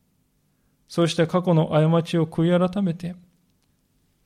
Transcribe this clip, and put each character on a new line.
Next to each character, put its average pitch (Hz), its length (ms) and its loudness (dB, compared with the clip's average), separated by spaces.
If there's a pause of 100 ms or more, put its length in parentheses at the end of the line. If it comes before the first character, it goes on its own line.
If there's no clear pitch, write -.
(880)
そ - 140 -2
う 170 60 2
し 160 60 -4
た 165 120 0
過 175 160 -2
去 180 100 0
の 160 160 2
過 160 340 2
ち 170 160 -4
を 160 80 0
悔 175 400 0
い 180 40 -2
改 202 120 -4
め 175 120 -2
て、 175 200 -12 (1120)